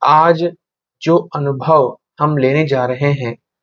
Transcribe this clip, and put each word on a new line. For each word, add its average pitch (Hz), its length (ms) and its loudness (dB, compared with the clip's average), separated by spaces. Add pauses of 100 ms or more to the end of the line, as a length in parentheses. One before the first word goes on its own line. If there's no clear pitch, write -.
आज 160 420 2 (580)
जो 170 160 2 (180)
अनुभव 139 640 0 (220)
हम 151 180 0
लेने 135 280 0
जा 131 200 -2
रहे 131 280 -2
हैं, 123 220 -6 (280)